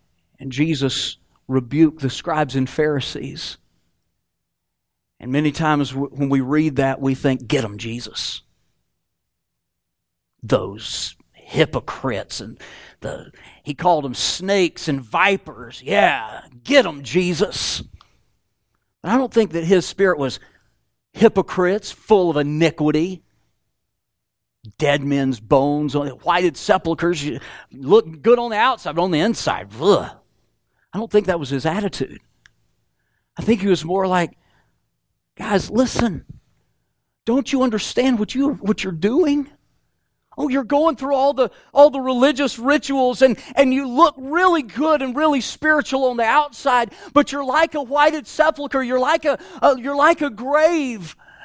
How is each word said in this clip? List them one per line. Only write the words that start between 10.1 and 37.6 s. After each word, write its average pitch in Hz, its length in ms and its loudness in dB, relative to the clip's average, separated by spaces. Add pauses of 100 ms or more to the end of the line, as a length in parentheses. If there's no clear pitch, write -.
Those 101 720 -6 (180)
hypocrites." - 1080 -6
And - 180 -16 (400)
the, - 320 -14 (320)
he 147 100 -8
called 165 300 0
them 127 120 -8
snakes 185 720 -2
and 139 140 -2
vipers. 139 800 -2
"Yeah, 135 580 -2 (220)
get 262 220 4
'em, 147 180 -10
Jesus." 175 760 -2 (1200)
But 175 100 -4
I 240 60 4
don't 254 160 -2
think 208 180 2
that 165 120 -4
his 175 220 4
spirit 185 340 0
was 131 200 -4 (720)
hypocrites, 185 800 0
full 185 400 2
of 147 60 -2
iniquity, 151 840 0 (1600)
dead 143 240 2
men's 135 360 -2
bones, 147 560 0
whited 156 600 0
sepulchres. 170 640 0
You 135 160 -6 (320)
look 160 520 2
good 240 160 6
on 240 100 -6
the 214 80 -4
outside, 214 380 -2
but 170 80 0
on 185 80 0
the 156 80 2
inside, 113 500 -2 (100)
ugh. 147 300 2 (800)
I - 60 -8
don't 220 140 -6
think 208 140 4
that 175 160 -2
was 127 80 -8
his 135 160 -4
attitude. 185 560 -6 (1120)
I 165 60 -10
think 202 180 2
he 196 80 -2
was 165 160 2
more 190 240 -2
like, 180 300 -2 (1000)
"Guys, 202 340 -2
listen, 226 540 -2 (1040)
don't 254 260 0
you 262 120 2